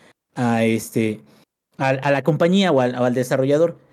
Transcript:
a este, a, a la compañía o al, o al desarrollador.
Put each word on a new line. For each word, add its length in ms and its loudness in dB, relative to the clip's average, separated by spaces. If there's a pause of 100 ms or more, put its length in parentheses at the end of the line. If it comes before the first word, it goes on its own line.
(360)
a 280 0
este, 580 -2 (540)
a, 120 -2
a 240 -2
la 100 0
compañía 480 0
o 100 4
al, 140 0
o 100 -2
al 100 0
desarrollador. 640 0 (140)